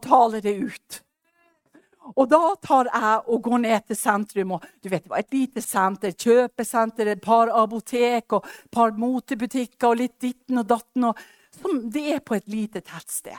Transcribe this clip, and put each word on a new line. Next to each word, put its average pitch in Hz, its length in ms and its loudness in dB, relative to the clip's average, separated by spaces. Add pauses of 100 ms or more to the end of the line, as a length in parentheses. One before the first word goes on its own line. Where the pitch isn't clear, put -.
tale 233 400 2
det 208 160 -2
ut.» - 400 -10 (1200)
Og 269 140 4
da 311 100 8 (240)
tar 254 260 4
jeg 220 280 2 (120)
og 233 140 0
går 240 180 0
ned 220 240 0
til 214 120 -6
sentrum, 202 580 -2
og - 80 -10 (180)
du 190 80 -12
vet, 185 140 -4
det - 80 -12
var - 100 -2
et - 120 -8
lite 254 280 -2
senter, 190 540 -2
kjøpesenter, 226 960 0
et 196 100 -6
par 226 320 4
apotek, 233 800 0
og - 140 -2
et - 260 -20
par 226 240 2
motebutikker, 247 920 -2
og 233 80 0
litt 156 220 -4
ditten 247 400 -4
og 208 40 -4
datten, 240 440 0
og 214 100 -6 (400)
som 294 320 -4
det 294 140 -4 (100)
er 277 80 -8
på 214 140 -4
et 196 120 -10
lite 214 320 -6
tettsted. - 560 -14